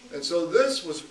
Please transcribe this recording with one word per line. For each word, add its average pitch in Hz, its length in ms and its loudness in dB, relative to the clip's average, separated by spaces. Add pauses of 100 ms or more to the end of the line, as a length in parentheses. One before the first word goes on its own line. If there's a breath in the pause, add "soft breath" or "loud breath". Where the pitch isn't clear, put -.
(120)
And 143 120 -10
so 170 220 0
this 247 380 2
was 156 260 -8